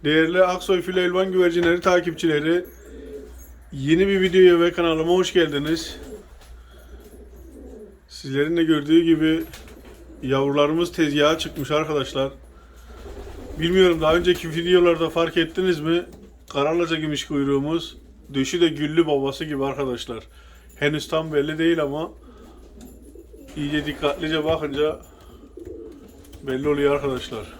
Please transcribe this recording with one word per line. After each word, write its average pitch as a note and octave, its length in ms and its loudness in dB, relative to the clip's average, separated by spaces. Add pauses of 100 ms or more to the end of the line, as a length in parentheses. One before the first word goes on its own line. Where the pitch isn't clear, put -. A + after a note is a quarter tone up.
Değerli D#3+ 400 4
Aksoy F3+ 380 0
Filo F#3 180 -2
Elvan F#3 320 0
Güvercinleri F3 480 2
takipçileri, E3+ 840 0 (1080)
yeni D#3+ 360 2
bir G3 120 2
videoya F3+ 400 8
ve E3+ 120 4
kanalıma E3 400 0
hoş F#3 200 2
geldiniz. D#3 640 0 (2000)
Sizlerin D3 480 -2
de E3 80 4
gördüğü D#3+ 400 4
gibi D#3+ 400 2 (800)
yavrularımız C#3+ 680 0
tezgaha D3+ 460 2
çıkmış D#3 320 -8
arkadaşlar. C#3+ 640 -2 (1300)
Bilmiyorum, F3 400 4
daha D#3+ 160 4
önceki F3 340 0
videolarda E3+ 600 0
fark E3 260 -2
ettiniz E3+ 440 -2
mi? E3 220 -2 (500)
Karalaca D#3+ 440 -2
gümüş D3+ 300 -6
kuyruğumuz, C#3+ 720 -2 (380)
döşü C3+ 260 -2
de E3+ 80 4
güllü D3+ 380 0
babası C#3 380 -2
gibi C#3+ 200 -4
arkadaşlar. B2+ 600 -6 (520)
Henüz D3 320 -4
tam D#3+ 240 -4
belli D3+ 260 -2
değil E3 240 2
ama D3 300 -6 (1400)
iyice D3 300 -4
dikkatlice D3+ 580 -4
bakınca D3+ 560 -2 (1500)
belli C3+ 220 -2
oluyor C#3+ 260 4
arkadaşlar. B2 520 -6 (140)